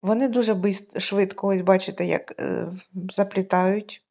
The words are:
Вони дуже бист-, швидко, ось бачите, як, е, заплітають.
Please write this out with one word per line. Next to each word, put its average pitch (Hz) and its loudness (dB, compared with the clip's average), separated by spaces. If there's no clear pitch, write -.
Вони 226 2
дуже 226 2
бист-, 190 -2
швидко, 196 0
ось 190 2
бачите, 185 2
як, - -4
е, - -2
заплітають. 190 0